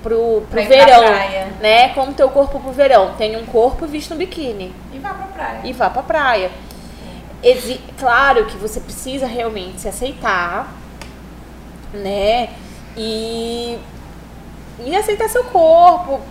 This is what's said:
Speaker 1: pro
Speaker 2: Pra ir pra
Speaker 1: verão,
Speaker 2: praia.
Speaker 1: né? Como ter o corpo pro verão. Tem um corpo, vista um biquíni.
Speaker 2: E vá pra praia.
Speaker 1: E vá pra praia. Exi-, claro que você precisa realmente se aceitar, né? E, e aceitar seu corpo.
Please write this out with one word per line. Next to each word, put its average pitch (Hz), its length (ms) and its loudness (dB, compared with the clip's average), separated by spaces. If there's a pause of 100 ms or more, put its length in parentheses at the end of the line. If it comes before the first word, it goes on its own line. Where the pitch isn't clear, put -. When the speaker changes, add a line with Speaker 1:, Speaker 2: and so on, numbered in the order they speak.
Speaker 1:
pro 226 460 0
Speaker 2:
Pra 220 120 -2
ir 208 60 -2
pra 262 80 10 (100)
Speaker 1:
verão, 240 180 10
Speaker 2:
praia. 196 440 0 (120)
Speaker 1:
né? 226 300 4
Como 269 240 -4
ter 285 100 2
o 269 60 4
corpo 277 300 0
pro 262 120 -10
verão. 247 460 4
Tem 220 180 -4
um 226 100 -8
corpo, 247 420 0
vista 294 260 -10
um 320 40 -10
biquíni. 240 540 -8 (220)
Speaker 2:
E 269 60 -14
vá 392 140 -12
pra 381 120 -12
praia. 269 380 -12
Speaker 1:
E 247 100 -10
vá 208 160 0
pra 240 140 -4
praia. 247 480 0 (920)
Exi-, 247 380 2 (160)
claro 262 480 2
que - 120 -12
você 214 220 -8
precisa 262 460 -8
realmente 220 560 -8
se 220 60 -10
aceitar, 196 840 -6 (1200)
né? 202 560 -2 (460)
E, 226 840 -8 (1040)
e 311 100 -4
aceitar 427 340 -2
seu 494 160 -2
corpo. 339 840 4